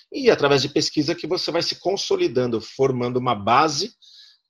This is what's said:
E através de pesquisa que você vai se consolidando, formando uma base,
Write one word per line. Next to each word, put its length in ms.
E 200
através 300
de 80
pesquisa 440
que 140
você 240
vai 100
se 140
consolidando, 840
formando 580
uma 180
base, 560